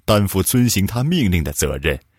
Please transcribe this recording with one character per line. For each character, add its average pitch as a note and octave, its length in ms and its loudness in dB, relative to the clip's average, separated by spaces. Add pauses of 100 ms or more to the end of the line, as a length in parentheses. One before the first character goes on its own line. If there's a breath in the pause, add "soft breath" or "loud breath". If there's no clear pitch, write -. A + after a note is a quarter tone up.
担 G#2 220 2
负 F#2+ 160 0
遵 B2 260 2
行 G2 160 0
他 A#2+ 200 -2
命 D3+ 260 0
令 F2 140 2
的 C#2+ 80 -6
责 C#2 260 -4
任， C#2+ 200 -2 (200)